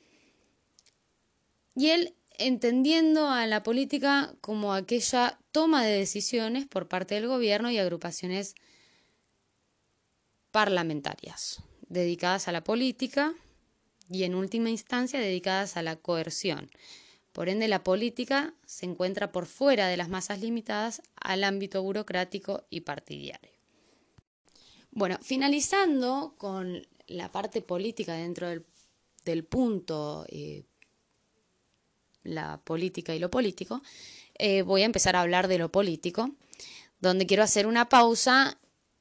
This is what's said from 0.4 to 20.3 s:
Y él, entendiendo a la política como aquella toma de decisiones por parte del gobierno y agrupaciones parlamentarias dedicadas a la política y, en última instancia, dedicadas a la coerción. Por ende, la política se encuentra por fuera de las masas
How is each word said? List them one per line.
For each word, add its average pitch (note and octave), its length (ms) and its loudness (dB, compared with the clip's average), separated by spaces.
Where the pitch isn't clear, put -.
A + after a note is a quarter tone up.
Y C#4+ 140 4
él, E4+ 240 2
entendiendo C#4+ 920 4
a A#3+ 180 0
la G#3+ 160 0
política C#4 800 0
como G#3 320 -2
aquella A#3+ 640 0
toma D#4 320 4
de G#3 140 4
decisiones A3+ 680 -2
por F3+ 200 -6
parte F#3 280 -4
del A3 120 -2
gobierno A#3+ 440 0
y A3+ 80 0
agrupaciones F3+ 760 -4
parlamentarias E3+ 1120 -2
dedicadas F3 580 -2
a F3 40 -4
la E3+ 120 -4
política C4 680 -2
y, F#3 140 -2
en F3+ 120 -2
última A3+ 340 -2
instancia, B3 500 -4
dedicadas F#3+ 580 -2
a E3+ 40 -4
la D#3+ 140 -6
coerción. E3 760 -4
Por E3+ 180 -6
ende, A3 180 0
la F#3+ 160 0
política A#3+ 720 0
se - 200 -12
encuentra F#3 460 -4
por F3 160 -4
fuera B3 400 4
de F3+ 100 0
las F3 120 -4
masas F#3+ 320 -6